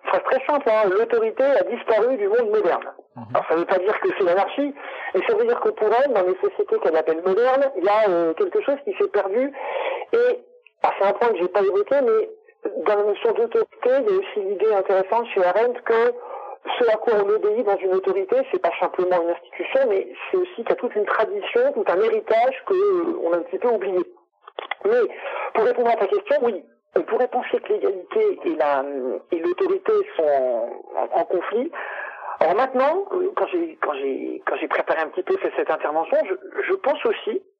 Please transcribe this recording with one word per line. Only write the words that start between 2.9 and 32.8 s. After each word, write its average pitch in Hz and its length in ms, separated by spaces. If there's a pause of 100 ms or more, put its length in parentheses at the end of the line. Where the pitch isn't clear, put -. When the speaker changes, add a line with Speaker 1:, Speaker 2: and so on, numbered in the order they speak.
Speaker 2:
Mhm. 120 160
Speaker 1:
Alors, - 160
ça 160 80
veut 170 80
pas 190 140
dire 190 220
que 196 80 (100)
c'est 202 60
l'anarchie, 196 500 (400)
mais 190 120
ça 233 80
veut 226 120
dire 240 140
que 220 100
pour 214 180
elle, 262 240
dans 196 120
les 185 120
sociétés 208 420
qu'elle 165 180
appelle 160 280
modernes, 254 540
il 170 60
y 196 40
a, 214 220
euh, 170 240
quelque 202 260
chose 277 240
qui 190 140
s'est 202 100
perdu. 208 420 (640)
Et, 480 320 (380)
ah, - 160
c'est 196 80
un 202 80
point 240 160
que 190 80
j'ai 180 100
pas 202 140
évoqué, 202 400
mais 220 280 (540)
dans 208 120
la 208 80
notion 208 280
d'autorité, 226 580 (100)
il 214 100
y 185 40
a 190 40
aussi 196 220
l'idée 202 340
intéressante 190 540
chez 185 160
Arendt 226 400
que 233 280 (680)
ce 233 120
à 214 60
quoi 220 180
on 202 140
obéit 214 360
dans 202 140
une 185 160
autorité, 190 420 (140)
c'est 185 100
pas 170 200
simplement 180 420
une 170 80
institution, - 580
mais 196 200 (220)
c'est 190 60
aussi 180 200
qu'il 233 120
y 185 40
a - 20
toute - 220
une 208 100
tradition, 220 680
tout 233 140
un 185 140
héritage 226 680
que, 196 80
euh, 180 480
on 170 100
a 175 40
un 165 60
petit 180 160
peu 240 100
oublié. 196 320 (840)
Mais, 233 160 (540)
pour 220 100
répondre 240 260
à 226 60
ta 214 120
question, 392 340
oui, 220 220 (320)
on - 60
pourrait 233 260
penser - 320
que - 120
l'égalité 196 720
et 165 120
la, 143 280 (460)
et 175 80
l'autorité 339 540 (240)
sont - 80
en, 127 580 (140)
en, - 240
en 339 40
conflit. 233 460 (720)
Alors 175 160
maintenant, 269 560